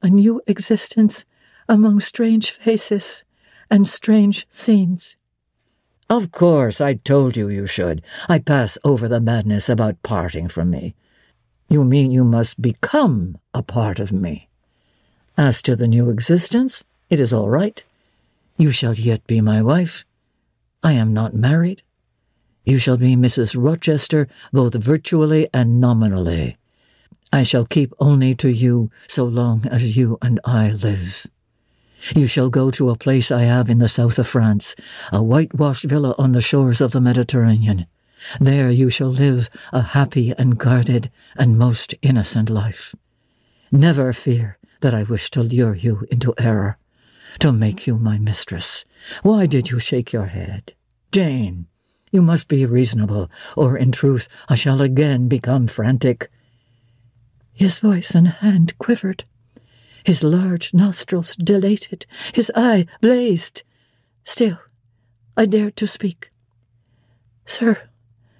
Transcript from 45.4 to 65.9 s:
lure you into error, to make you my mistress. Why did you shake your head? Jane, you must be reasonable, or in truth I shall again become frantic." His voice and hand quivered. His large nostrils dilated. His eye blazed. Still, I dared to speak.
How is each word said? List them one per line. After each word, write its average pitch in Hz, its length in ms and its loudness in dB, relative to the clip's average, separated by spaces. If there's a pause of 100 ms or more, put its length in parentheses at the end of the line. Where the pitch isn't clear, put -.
lure 117 320 0
you 101 340 -4
into 120 280 -2
error, 107 380 -2 (600)
to 147 140 2
make 107 340 -2
you 113 140 -2
my 107 180 0
mistress. - 640 -6 (380)
Why 202 240 2
did 131 240 0
you 123 80 -2
shake 123 340 -4
your 107 140 -4
head? 92 480 -12 (380)
Jane, 117 540 -2 (440)
you 190 100 2
must 165 280 2
be 135 180 2
reasonable, 110 640 0 (260)
or 135 200 2
in 127 160 0
truth 135 340 0 (220)
I 131 80 2
shall 135 260 0
again 131 460 0
become 123 400 0
frantic." 120 600 -2 (1200)
His 190 260 0
voice 196 340 0
and 170 140 6
hand 175 520 2
quivered. 196 440 -4 (800)
His 160 200 2
large 175 500 0
nostrils 180 640 0
dilated. 196 720 -2 (260)
His 233 240 -2
eye 226 300 2 (140)
blazed. 240 640 0 (600)
Still, 208 340 -2 (800)
I 220 100 2
dared 208 300 0
to 214 100 -4
speak. - 440 -8 (1120)